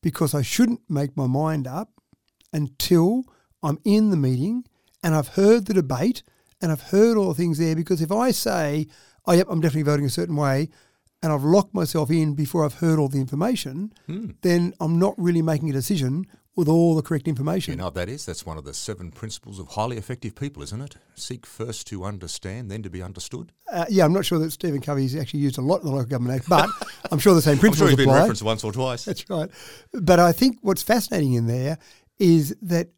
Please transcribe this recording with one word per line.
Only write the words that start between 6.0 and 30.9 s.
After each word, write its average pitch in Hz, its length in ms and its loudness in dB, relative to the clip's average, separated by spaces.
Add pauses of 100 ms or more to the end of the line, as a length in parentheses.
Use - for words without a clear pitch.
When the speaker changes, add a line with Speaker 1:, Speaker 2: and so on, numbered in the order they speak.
Speaker 1:
and 165 100 0
I've 151 100 -4
heard 220 360 4
all 196 120 0
the 131 60 -4
things 165 220 -2
there. 160 180 0
Because 160 260 -2
if 160 100 -2
I 233 200 0
say, 156 560 -2 (380)
"Oh, 180 80 2
yep, 180 160 4
I'm 160 120 -2
definitely 156 220 0
voting 143 220 0
a 135 40 0
certain 170 260 -4
way," 143 340 0 (520)
and 160 100 -2
I've 139 120 -2
locked 185 300 4
myself 156 360 -2
in 156 260 0
before 151 300 -2
I've 147 100 -4
heard 160 240 0
all 143 100 2
the 135 100 -2
information, 156 760 -4 (120)
Speaker 2:
Hmm. 190 260 -10 (100)
Speaker 1:
then 175 380 2
I'm 170 200 0
not 196 180 2
really 170 240 0
making 160 280 -2
a 143 40 -4
decision 135 520 -2 (300)
with 170 120 0
all 165 280 4
the 156 80 0
correct - 240 -4
information. 156 460 -4
Speaker 2:
You - 40 -8
know 90 80 -6
what 82 100 -6
that 90 140 -4
is? 139 160 -12
That's 87 180 -10
one 80 140 -10
of 76 80 -14
the 71 80 -14
seven 92 380 -10
principles 104 480 -14
of 90 100 -14
highly 113 280 -6
effective 110 360 -10
people, 139 300 -10
isn't 95 180 -10
it? 143 140 -16 (180)
Seek - 320 -14
first 113 420 -12
to 92 160 -10
understand, 98 680 -10
then 110 100 -8
to 101 80 -10
be 92 140 -10
understood. - 480 -14 (200)
Speaker 1:
Uh, 170 180 -4
yeah, 190 160 6
I'm 156 80 4
not 196 120 0
sure 170 140 0
that 156 120 -2
Stephen 147 300 -4
Covey's 135 340 -2
actually 151 260 -6
used 143 180 -2
a - 20 -4
lot 151 200 0
in 175 60 -10
the 139 60 -2
Local 135 160 -2
Government 127 300 -4
Act, 123 100 -12
but 160 180 4 (220)
Speaker 2:
<laughs> - 220 -10
Speaker 1:
I'm 151 80 0
sure 190 160 8
the 160 80 6
same 151 100 6
Speaker 2:
I'm 139 40 4
sure 196 120 8
Speaker 1:
principles 170 220 4
Speaker 2:
he's 131 60 6
been 135 120 6
Speaker 1:
apply. 135 120 8
Speaker 2:
referenced 107 200 2
once 107 220 -2
or 107 80 -4
twice. 127 340 -4
Speaker 1:
That's - 240 -8
right. 165 220 -4 (420)
But 180 260 4
I 175 120 6
think 247 300 2
what's 196 200 -2
fascinating 196 520 0